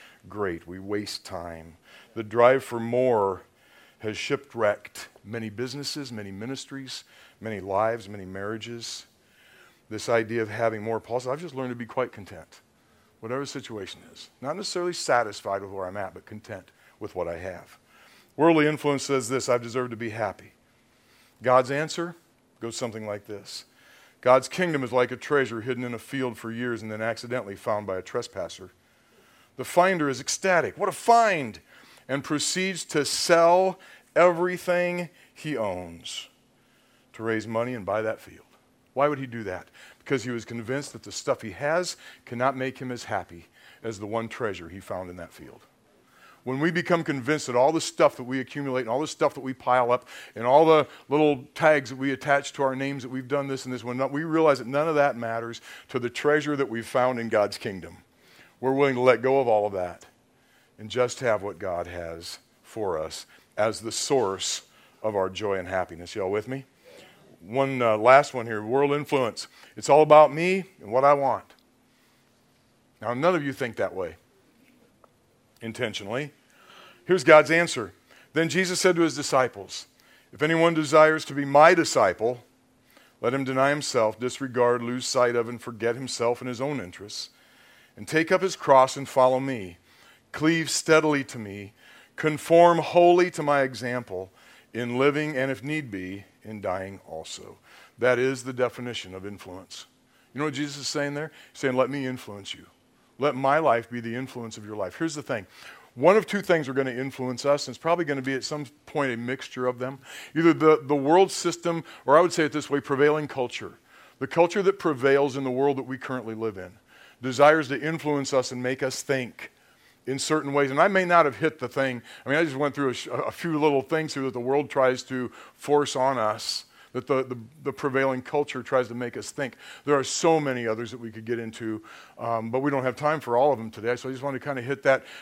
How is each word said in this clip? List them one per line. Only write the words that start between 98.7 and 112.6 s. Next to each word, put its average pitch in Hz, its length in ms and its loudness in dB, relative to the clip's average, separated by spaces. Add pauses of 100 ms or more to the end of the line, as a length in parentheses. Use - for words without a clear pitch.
of 95 100 -12
influence. 92 640 -16 (480)
You 127 60 -8
know 151 60 -2
what 143 80 -6
Jesus 143 240 -8
is 131 100 -8
saying 143 260 -4
there? 151 160 -8 (220)
He's - 80 -18
saying, 131 160 0
"Let 127 120 4
me 139 160 -4
influence 110 480 -10
you. 85 140 -18 (540)
Let 127 160 0
my 139 240 2
life 117 280 2
be 120 120 -10
the 113 160 -8
influence 120 400 -10
of 107 100 -16
your 104 80 -12
life." 95 220 -6
Here's 165 180 -4
the 147 80 -10
thing. 110 240 -6 (480)
One 160 220 6
of 214 100 2
two 202 160 -4
things 160 260 2
are 135 40 -6
gonna 131 180 0
influence 127 560 -6
us, 143 220 2
and 127 40 -10
it's - 80 -16
probably 170 240 0
gonna 143 160 -2
be 135 140 -2
at 127 80 -4
some 147 240 -8 (200)
point 139 260 -2
a 117 40 -4
mixture 127 520 -4
of 123 100 -4
them. 135 220 -8 (340)
Either 165 180 6
the, 151 300 6
the 143 140 0
world 170 340 6
system, 170 540 -4 (220)
or 139 120 8
I - 20 10
would 175 120 4
say 165 120 2
it 135 60 0
this 147 180 -6